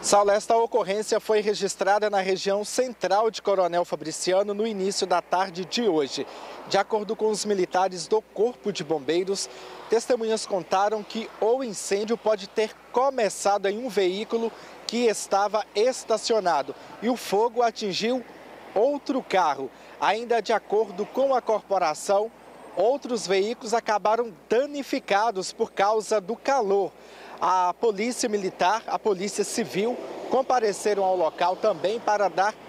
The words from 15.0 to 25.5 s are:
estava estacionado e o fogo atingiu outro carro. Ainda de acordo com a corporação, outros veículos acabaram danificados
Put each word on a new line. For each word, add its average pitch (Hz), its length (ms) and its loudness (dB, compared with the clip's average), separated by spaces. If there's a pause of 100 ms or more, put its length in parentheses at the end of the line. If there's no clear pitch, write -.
estava 202 580 0 (100)
estacionado 202 1000 0 (260)
e 214 80 0
o 247 80 0
fogo 226 460 0
atingiu 226 600 -2 (520)
outro 262 480 0
carro. 143 480 0 (280)
Ainda 220 400 2
de 214 140 0
acordo 202 540 0
com 269 260 2
a 247 80 2
corporação, 196 880 0 (440)
outros 226 500 0
veículos 202 480 0
acabaram 220 580 0 (160)
danificados 240 1040 0